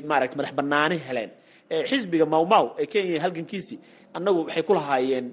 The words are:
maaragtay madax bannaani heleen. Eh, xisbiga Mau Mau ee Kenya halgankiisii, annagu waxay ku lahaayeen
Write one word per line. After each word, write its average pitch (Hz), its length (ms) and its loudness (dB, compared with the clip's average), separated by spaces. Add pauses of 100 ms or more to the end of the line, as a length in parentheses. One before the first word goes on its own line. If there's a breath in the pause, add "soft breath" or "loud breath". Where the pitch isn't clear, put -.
maaragtay 143 340 0
madax 127 160 -4
bannaani 143 460 2
heleen. 123 320 -6 (400 soft breath)
Eh, 160 160 0
xisbiga 175 380 2
Mau 156 200 4
Mau 185 200 6 (120)
ee 151 80 -2
Kenya 180 360 -2
halgankiisii, 170 560 -6 (360 loud breath)
annagu 180 280 0
waxay 160 220 -2
ku 202 100 4
lahaayeen 131 600 0